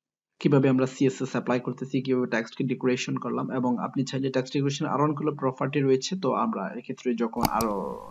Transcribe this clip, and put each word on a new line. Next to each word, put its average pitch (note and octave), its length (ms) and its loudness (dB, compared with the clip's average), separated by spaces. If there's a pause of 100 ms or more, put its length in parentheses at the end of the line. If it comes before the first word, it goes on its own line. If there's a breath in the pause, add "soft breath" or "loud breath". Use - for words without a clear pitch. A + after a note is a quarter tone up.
(400)
কিভাবে C#3+ 280 6
আমরা C3 180 4
সিএসএস C3 440 0
অ্যাপ্লাই B2 300 0
করতেছি, C3 420 -4
কিভাবে B2+ 240 2
টেক্সটকে A#2 380 -2
ডেকোরেশন B2+ 520 0
করলাম। B2 340 -4
এবং B2 280 0
আপনি C3+ 260 -2
চাইলে C3+ 260 -2
টেক্সট C3 220 -2
ডেকোরেশন C#3+ 340 0
আরো C3 180 2
অনেকগুলো D3+ 320 0
প্রপার্টি C3+ 440 -2
রয়েছে, C3+ 360 2
তো C#3 160 0
আমরা G#2+ 420 -2
এক্ষেত্রে A#2+ 400 -4
যখন A#2 280 -2
আরো F#2+ 580 -2 (100)